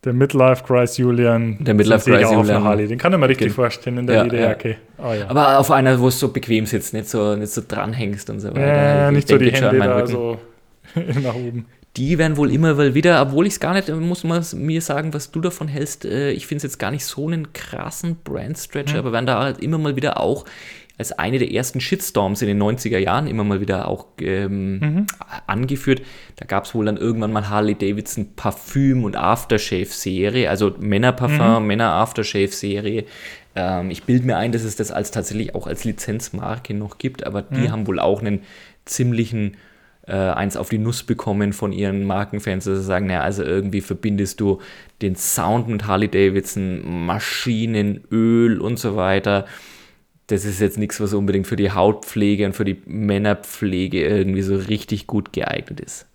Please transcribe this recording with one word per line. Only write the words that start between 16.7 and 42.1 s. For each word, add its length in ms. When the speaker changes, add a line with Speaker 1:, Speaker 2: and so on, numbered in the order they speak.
Speaker 2:
gar 120
nicht 120
so 240
einen 240
krassen 720
Brand-Stretch, 680
Speaker 1:
Mhm. 60
Speaker 2:
aber 120
werden 140
da 180
halt 140
immer 220
mal 180
wieder 240
auch 240
als 140
eine 260
der 120
ersten 280
Shitstorms 640
in 80
den 80
neunziger 420
Jahren 260
immer 200
mal 160
wieder 260
auch, 180
ähm, 580
Speaker 1:
Mhm. 280
Speaker 2:
angeführt. 540
Da 100
gab's 300
wohl 100
dann 120
irgendwann 340
mal 180
Harley-Davidson 880
Parfüm- 680
und 100
Aftershave-Serie, 1300
also 280
Männerparfüm, 840
Speaker 1:
Mhm. 60
Speaker 2:
Männer-Aftershave-Serie. 1400
Ähm, 360
ich 120
bild 220
mir 120
ein, 140
dass 120
es 120
das 160
als 200
tatsächlich 440
auch 120
als 180
Lizenzmarke 880
noch 240
gibt, 280
aber 180
die 180
Speaker 1:
Mhm. 100
Speaker 2:
haben 160
wohl 120
auch 200
einen 220
ziemlichen, 720
äh, 80
eins 440
auf 100
die 120
Nuss 240
bekommen 500
von 180
ihren 320
Markenfans, 600